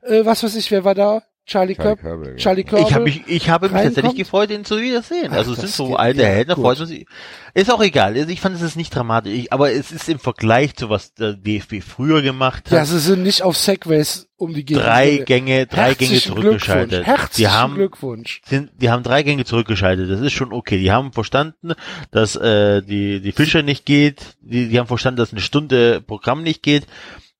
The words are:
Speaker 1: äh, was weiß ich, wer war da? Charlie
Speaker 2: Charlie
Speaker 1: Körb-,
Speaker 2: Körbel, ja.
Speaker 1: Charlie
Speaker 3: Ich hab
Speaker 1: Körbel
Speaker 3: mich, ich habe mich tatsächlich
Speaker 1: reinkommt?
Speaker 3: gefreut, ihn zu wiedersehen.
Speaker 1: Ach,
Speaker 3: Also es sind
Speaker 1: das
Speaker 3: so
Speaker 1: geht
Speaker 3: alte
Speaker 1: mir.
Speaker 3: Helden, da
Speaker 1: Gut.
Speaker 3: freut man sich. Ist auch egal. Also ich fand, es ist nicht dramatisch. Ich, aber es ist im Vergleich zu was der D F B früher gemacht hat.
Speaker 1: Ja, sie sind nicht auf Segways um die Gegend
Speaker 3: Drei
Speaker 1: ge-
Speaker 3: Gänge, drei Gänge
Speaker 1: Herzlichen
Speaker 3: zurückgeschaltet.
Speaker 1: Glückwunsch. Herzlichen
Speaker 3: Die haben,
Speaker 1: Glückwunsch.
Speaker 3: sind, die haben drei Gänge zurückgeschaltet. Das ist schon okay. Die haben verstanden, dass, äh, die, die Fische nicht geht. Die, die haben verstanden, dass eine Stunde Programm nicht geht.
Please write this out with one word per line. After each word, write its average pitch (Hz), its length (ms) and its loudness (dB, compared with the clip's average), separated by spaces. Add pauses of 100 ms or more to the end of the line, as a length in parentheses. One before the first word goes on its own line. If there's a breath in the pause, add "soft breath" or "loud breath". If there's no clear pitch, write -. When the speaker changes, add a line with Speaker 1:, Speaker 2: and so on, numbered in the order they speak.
Speaker 1:
äh, 226 220 2
was 226 180 2
weiß 220 140 -4
ich, 214 140 -4
wer 196 140 0
war 196 100 4
da? 202 280 0 (220)
Charlie 190 300 -2
Speaker 2:
Charlie 208 220 0
Speaker 1:
Körb-, - 40 -20
Speaker 2:
Körbel, 160 280 -10
ja. 65 80 -14
Speaker 1:
Charlie 190 260 0
Speaker 3:
Ich 190 100 -6
hab 208 160 4
Speaker 1:
Körbel 233 140 4
Speaker 3:
mich, 147 240 -2
ich 165 240 -2
habe 170 160 2
mich 190 60 0
tatsächlich 202 240 2
Speaker 1:
reinkommt? 247 200 0
Speaker 3:
gefreut, 202 360 0
ihn 208 120 -8
zu 214 160 -4
wiedersehen. 247 520 -4
Speaker 1:
Ach, - 60 0
Speaker 3:
Also 123 160 -2
es 117 40 -8
sind 190 120 -6
Speaker 1:
das 208 60 -8
Speaker 3:
so 135 120 -4
Speaker 1:
geht 120 100 0
Speaker 3:
alte 135 220 2
Speaker 1:
mir. 117 80 4
Speaker 3:
Helden, 104 220 0
da 180 40 2
Speaker 1:
Gut. 139 100 -4
Speaker 3:
freut 127 140 2
man 160 80 -8
sich. 165 200 -14 (460 loud breath)
Ist 196 200 2
auch 220 100 2
egal. 131 320 2
Also 147 140 -2
ich 175 120 -8
fand, 190 140 -2
es 170 80 -6
ist 156 140 -4
nicht 165 180 -8
dramatisch. 113 380 -2
Ich, 120 200 -4
aber 135 200 2
es 135 180 -4
ist 160 180 -12
im 156 120 -2
Vergleich 123 560 0
zu 120 120 -8
was 104 260 -4
der 110 180 -4
D 104 240 -4
F 98 100 -8
B 104 140 -10
früher 147 420 0
gemacht 131 440 -2
hat. - 60 0
Speaker 1:
Ja, 165 120 4
sie 160 160 0
sind 185 240 2
nicht 190 180 0
auf 180 140 0
Segways 160 800 -2
um 165 180 -8
die 143 100 -6
Gegend 135 200 0
Speaker 3:
Drei 131 320 4
Speaker 1:
ge- 139 80 -2
Speaker 3:
Gänge, 131 420 2
drei - 280 2
Gänge 131 180 0
Speaker 1:
Herzlichen 123 200 0
Speaker 3:
zurückgeschaltet. 98 580 2
Speaker 1:
Glückwunsch. 90 280 0
Herzlichen 107 320 0
Speaker 3:
Die 101 60 2
haben, 127 180 0
Speaker 1:
Glückwunsch. 131 720 -6
Speaker 3:
sind, 139 240 -2 (100)
die 120 100 2
haben 120 120 0
drei 127 220 2
Gänge 139 200 0
zurückgeschaltet. 95 640 0
Das 95 120 -2
ist 139 120 -2
schon 123 200 -6
okay. 107 260 -4
Die 92 140 2
haben 127 200 0
verstanden, 151 600 -4 (400 loud breath)
dass, 110 240 0
äh, 104 460 2
die, 101 380 -4
die 98 120 -6
Fische 156 320 0
nicht 143 200 0
geht. 143 560 0
Die, 120 280 -4
die 113 100 2
haben 120 80 0
verstanden, 123 320 -2
dass 117 140 0
eine 107 80 -8
Stunde 120 600 2
Programm 123 440 -6
nicht 160 180 -4
geht. 147 240 2 (540 loud breath)